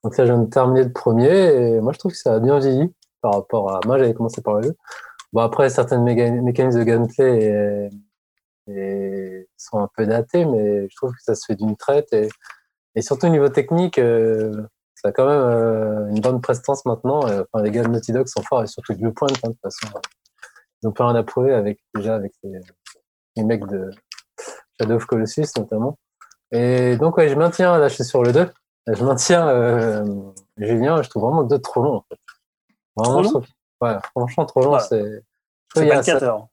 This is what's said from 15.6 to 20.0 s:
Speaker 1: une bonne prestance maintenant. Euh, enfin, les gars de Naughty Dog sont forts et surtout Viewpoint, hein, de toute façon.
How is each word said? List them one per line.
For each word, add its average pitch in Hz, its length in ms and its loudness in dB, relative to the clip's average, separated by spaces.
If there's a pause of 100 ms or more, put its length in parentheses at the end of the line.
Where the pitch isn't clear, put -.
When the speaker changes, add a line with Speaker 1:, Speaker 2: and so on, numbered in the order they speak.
Speaker 1:
une 107 120 -2
bonne 123 200 0
prestance 135 440 -4
maintenant. 131 440 -2
Euh, 98 240 -2
enfin, 110 100 -2
les 107 80 0
gars 117 140 -2
de 117 40 0
Naughty 117 240 -2
Dog 127 140 0
sont 107 160 -6
forts 120 220 -2
et - 20 -6
surtout - 280 -10
Viewpoint, 113 340 -2
hein, 127 200 -4
de 113 40 -6
toute - 80 -14
façon. - 260 -12 (960)